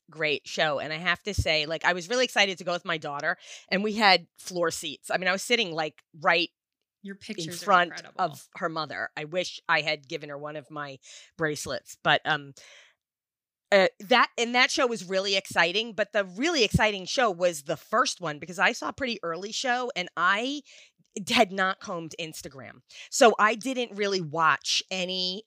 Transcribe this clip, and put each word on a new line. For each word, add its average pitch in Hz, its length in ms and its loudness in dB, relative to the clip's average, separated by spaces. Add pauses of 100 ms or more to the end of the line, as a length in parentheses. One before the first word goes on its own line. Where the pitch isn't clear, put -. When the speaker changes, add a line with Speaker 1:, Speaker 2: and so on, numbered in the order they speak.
(100)
Speaker 1:
great 151 360 -4
show. 156 320 0
And 143 140 -4
I 156 40 -6
have 175 280 -2
to 202 100 -6
say, 156 320 2
like, 160 180 -4
I 175 80 6
was 175 160 -4
really 254 160 2
excited 202 340 2
to 190 60 -12
go 175 80 -2
with 196 140 -4
my 170 120 -2
daughter, 151 380 -4 (320)
and 196 160 0
we 214 100 0
had 190 320 6 (120)
floor 175 320 -2
seats. - 400 -8
I 160 80 0
mean, 185 100 -2
I 180 40 4
was 190 100 -2
sitting, 226 300 0
like, 156 300 -6 (180)
right 175 280 2 (540)
Speaker 2:
Your 196 140 -14
Speaker 1:
in - 20 -20
Speaker 2:
pictures 170 440 -10
are - 20 -12
Speaker 1:
front 175 260 4
Speaker 2:
incredible. 170 320 -14
Speaker 1:
of 156 340 -4
her 180 120 -4
mother. 147 480 -6
I 151 80 -8
wish 165 440 -4
I 165 120 4
had 147 280 -4
given 156 220 -8
her 143 80 -10
one 147 180 -10
of 147 140 -12
my 143 280 -10 (380)
bracelets, 151 680 -4
but, 151 200 6
um, 143 300 -2 (1160)
uh, 196 180 6 (120)
that, 233 360 4
and 240 180 -2
that 254 160 4
show 277 160 2
was 226 180 -2
really 190 300 -2
exciting, 190 600 0
but 208 180 -2
the 202 120 0
really 254 380 0
exciting 208 440 2
show 247 240 2
was 170 320 0
the 160 140 -4
first - 440 -2
one 151 180 -6
because 170 200 -12
I 196 140 4
saw 302 160 -6
a 262 40 -6
pretty 240 300 -4
early 170 280 -6
show 247 460 -2
and 180 180 -6
I 220 460 2 (540)
d-, 208 180 -6
had 220 200 4
not 190 280 0
combed 165 400 -10
Instagram. 156 640 -14 (260)
So 262 300 8
I 214 160 6
didn't 240 420 -4
really 196 240 0
watch 156 680 2
any 185 560 -4